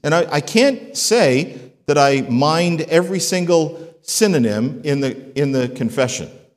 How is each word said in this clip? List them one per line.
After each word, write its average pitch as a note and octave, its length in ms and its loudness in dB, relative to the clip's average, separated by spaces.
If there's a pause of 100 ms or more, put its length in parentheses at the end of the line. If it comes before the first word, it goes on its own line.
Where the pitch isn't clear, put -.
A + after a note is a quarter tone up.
And D3+ 120 0
I, E3+ 180 2
I D3+ 80 0
can't A#3 560 0
say E3 760 0 (120)
that D3 140 2
I C#3 240 4
mined D#3 600 0
every F3 380 0
single E3+ 800 0
synonym B2+ 840 0
in C#3+ 160 -2
the, - 380 -6
in C#3+ 140 0
the C3 160 0
confession. B2+ 600 -4 (260)